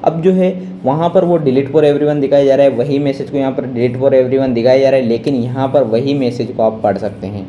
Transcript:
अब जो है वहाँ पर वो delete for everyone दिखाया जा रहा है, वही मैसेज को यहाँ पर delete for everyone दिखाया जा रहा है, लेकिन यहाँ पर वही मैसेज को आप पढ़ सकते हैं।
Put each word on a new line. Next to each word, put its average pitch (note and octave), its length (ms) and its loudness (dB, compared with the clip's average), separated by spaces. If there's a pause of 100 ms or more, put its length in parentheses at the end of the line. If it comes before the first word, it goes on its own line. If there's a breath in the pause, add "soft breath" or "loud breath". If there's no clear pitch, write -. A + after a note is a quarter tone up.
अब E3 180 0
जो F#3 100 4
है F#3 180 2 (340 loud breath)
वहाँ D#3 300 0
पर F#3 100 4
वो E3+ 140 2
delete C3+ 340 0
for D3+ 120 4
everyone D3 360 2
दिखाया C#3+ 240 2
जा C3+ 100 4
रहा C#3 120 4
है, C3+ 60 4
वही C3+ 260 -2
मैसेज C#3 320 -4
को C#3 80 -4
यहाँ C3 140 -2
पर B2+ 220 -6
delete A#2+ 280 -2
for C3+ 120 2
everyone C3 400 2
दिखाया B2 240 4
जा C3+ 120 4
रहा C3+ 100 2
है, B2 60 -2
लेकिन A#2 280 -2
यहाँ B2 400 -4
पर C#3+ 100 4
वही B2 300 0
मैसेज A#2+ 380 -4
को A2+ 100 -4
आप A2 200 0
पढ़ G2 160 0
सकते G#2 280 -8
हैं। G2 220 -10